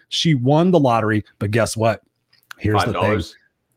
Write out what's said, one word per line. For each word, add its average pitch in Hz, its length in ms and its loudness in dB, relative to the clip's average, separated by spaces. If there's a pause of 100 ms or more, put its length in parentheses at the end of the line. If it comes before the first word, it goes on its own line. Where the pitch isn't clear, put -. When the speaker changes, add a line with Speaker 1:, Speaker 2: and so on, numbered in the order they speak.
Speaker 1:
She - 260 0
won 147 360 2
the 175 100 4
lottery. 110 460 0 (120)
But 104 120 -4
guess 110 260 -2
what? 110 260 0 (560)
Here's 104 260 -2
the - 20 -2
thing. 107 80 -4
Speaker 2:
Five 90 80 -4
dollars. 104 340 -2 (400)